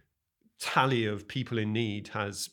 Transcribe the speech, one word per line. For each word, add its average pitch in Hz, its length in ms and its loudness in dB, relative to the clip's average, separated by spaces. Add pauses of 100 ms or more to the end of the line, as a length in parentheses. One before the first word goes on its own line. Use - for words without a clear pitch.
(600)
tally 131 460 4
of 101 200 -2
people 120 300 -4
in 107 160 0
need 107 360 -2
has 101 440 -4